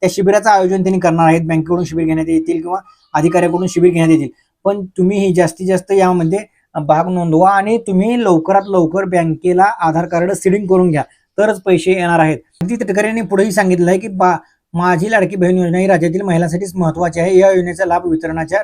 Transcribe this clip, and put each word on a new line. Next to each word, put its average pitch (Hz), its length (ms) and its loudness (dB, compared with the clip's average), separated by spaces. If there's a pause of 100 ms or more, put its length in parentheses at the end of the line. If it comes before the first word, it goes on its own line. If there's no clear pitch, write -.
त्या 190 120 0
शिबिराचं 202 380 2
आयोजन 190 320 2
त्यांनी 190 180 0
करणार 165 260 2
आहेत. 165 140 2
बँकेकडून 165 440 -2
शिबिर 160 220 -4
घेण्यात 160 220 -2
येतील 165 320 -2
किंवा 175 180 -6 (360)
अधिकाऱ्याकडून 175 520 0
शिबिर 170 260 2
घेण्यात 165 180 2
येतील, 156 180 2 (360)
पण 202 200 -2
तुम्ही 185 340 -2
ही 196 160 0
जास्तीत 175 340 -2
जास्त 185 240 -2
यामध्ये 180 460 2 (460)
भाग 156 240 0
नोंदवा 175 420 2
आणि 202 280 0
तुम्ही 226 460 0
लवकरात 185 420 2
लवकर 185 380 0
बँकेला 180 600 0
आधार 170 420 0
कार्ड 175 260 -2
सीडिंग 196 340 -2
करून 185 240 2
घ्या, 147 120 -2 (360)
तरच 202 240 0
पैसे 180 300 0
येणार 175 260 0
आहेत. 156 200 2 (240)
आदित्य 233 220 -4
तटकरे 202 220 -2
यांनी 220 140 -4
पुढेही 196 320 0
सांगितलं 180 380 2
आहे 190 80 2
की 214 100 -10
बा-, 185 280 0 (360)
माझी 175 380 -2
लाडकी 202 260 0
बहीण 180 220 0
योजना 175 200 0
ही 190 80 0
राज्यातील 175 360 0
महिलांसाठीच 175 540 -2
महत्त्वाची 170 440 -2
आहे. 185 180 2
या 190 120 6
योजनेचा 180 340 0
लाभ 175 220 0
वितरणाच्या 160 580 -4